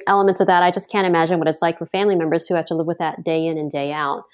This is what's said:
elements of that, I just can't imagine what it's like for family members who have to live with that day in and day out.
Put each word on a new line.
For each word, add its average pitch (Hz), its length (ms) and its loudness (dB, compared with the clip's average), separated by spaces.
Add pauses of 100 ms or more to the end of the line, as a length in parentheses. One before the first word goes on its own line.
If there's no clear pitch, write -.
elements 196 360 2
of 190 60 4
that, 180 140 6
I 180 80 4
just - 200 -6
can't 196 160 0
imagine 170 320 2
what 160 100 0
it's 156 140 -2
like 165 160 0
for 165 80 -8
family 196 300 0
members 165 300 0
who 185 80 -2
have 165 120 -2
to 165 80 -4
live 160 120 -2
with 170 120 -4
that 156 260 -6
day 160 220 0
in 165 100 -4
and 151 140 -6
day 143 240 -4
out. 147 400 -4